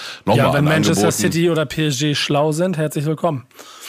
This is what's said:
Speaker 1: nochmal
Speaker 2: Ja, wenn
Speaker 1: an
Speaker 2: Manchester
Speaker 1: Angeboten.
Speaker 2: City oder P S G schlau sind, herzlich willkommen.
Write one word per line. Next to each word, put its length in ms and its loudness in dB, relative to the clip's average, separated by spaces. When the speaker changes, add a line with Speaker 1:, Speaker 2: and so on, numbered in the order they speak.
Speaker 1:
nochmal 220 2
Speaker 2:
Ja, 80 2
wenn 60 2
Speaker 1:
an 40 2
Speaker 2:
Manchester 440 2
Speaker 1:
Angeboten. 240 0
Speaker 2:
City 180 2
oder 160 0
P 220 -2
S 100 -2
G 160 0
schlau 360 0
sind, 280 -2
herzlich 260 -2
willkommen. 420 -2